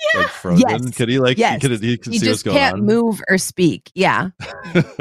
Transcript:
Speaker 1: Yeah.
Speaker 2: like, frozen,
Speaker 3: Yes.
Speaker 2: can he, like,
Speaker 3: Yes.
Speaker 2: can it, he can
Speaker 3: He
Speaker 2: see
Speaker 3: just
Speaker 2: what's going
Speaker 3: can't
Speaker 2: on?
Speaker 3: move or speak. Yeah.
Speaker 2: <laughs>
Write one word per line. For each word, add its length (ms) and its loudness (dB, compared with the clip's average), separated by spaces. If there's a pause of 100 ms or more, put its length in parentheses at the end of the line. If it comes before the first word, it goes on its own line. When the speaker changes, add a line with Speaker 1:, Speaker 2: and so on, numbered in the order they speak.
(140)
Speaker 1:
Yeah. 80 2
Speaker 2:
like, 80 -2
frozen, 380 2
Speaker 3:
Yes. 280 -4
Speaker 2:
can 120 0
he, 100 0
like, 180 2
Speaker 3:
Yes. 240 0
Speaker 2:
can 120 0
it, 100 -2
he 160 0
can 140 -10
Speaker 3:
He 60 0
Speaker 2:
see 80 0
Speaker 3:
just 200 -2
Speaker 2:
what's 80 0
going 20 2
Speaker 3:
can't 180 2
Speaker 2:
on? 120 -2
Speaker 3:
move 420 2
or 100 2
speak. 560 -2
Yeah. 400 0
Speaker 2:
<laughs> 60 -20 (600)